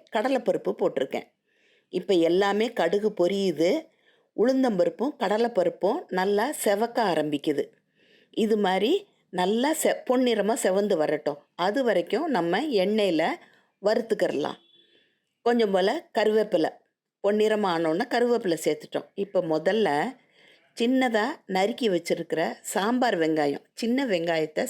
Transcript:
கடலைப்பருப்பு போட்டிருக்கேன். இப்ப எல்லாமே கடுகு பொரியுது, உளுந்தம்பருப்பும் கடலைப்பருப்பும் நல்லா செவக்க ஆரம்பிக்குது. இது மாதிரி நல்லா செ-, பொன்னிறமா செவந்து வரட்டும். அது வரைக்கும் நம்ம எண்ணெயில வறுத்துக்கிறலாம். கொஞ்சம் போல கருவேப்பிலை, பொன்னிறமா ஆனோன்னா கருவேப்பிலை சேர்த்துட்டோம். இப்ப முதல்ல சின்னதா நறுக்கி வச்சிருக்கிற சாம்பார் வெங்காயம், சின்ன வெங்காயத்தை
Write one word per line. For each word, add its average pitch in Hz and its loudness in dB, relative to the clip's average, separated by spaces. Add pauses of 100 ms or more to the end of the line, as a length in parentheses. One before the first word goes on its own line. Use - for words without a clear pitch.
(120)
கடலைப்பருப்பு 214 -2
போட்டிருக்கேன். - -4 (640)
இப்ப 185 0 (140)
எல்லாமே 202 2
கடுகு 202 0
பொரியுது, 190 2 (680)
உளுந்தம்பருப்பும் 240 2
கடலைப்பருப்பும் 214 0 (200)
நல்லா 202 0 (160)
செவக்க 226 0 (140)
ஆரம்பிக்குது. 151 -2 (640)
இது 220 0
மாதிரி 202 2 (400)
நல்லா 220 0 (100)
செ-, - 0
பொன்னிறமா 240 0
செவந்து 202 0
வரட்டும். 147 -2 (160)
அது 202 0
வரைக்கும் 208 0
நம்ம 185 0 (220)
எண்ணெயில 196 0 (580)
வறுத்துக்கிறலாம். 190 -2 (880)
கொஞ்சம் 233 2
போல 190 2 (240)
கருவேப்பிலை, 214 2 (540)
பொன்னிறமா 214 2
ஆனோன்னா 165 0
கருவேப்பிலை 233 0
சேர்த்துட்டோம். 151 -4 (100)
இப்ப 196 -2
முதல்ல 170 0 (880)
சின்னதா 240 2 (240)
நறுக்கி 202 0
வச்சிருக்கிற 165 -2 (200)
சாம்பார் 226 0
வெங்காயம், 156 0 (100)
சின்ன 247 -2
வெங்காயத்தை 170 -2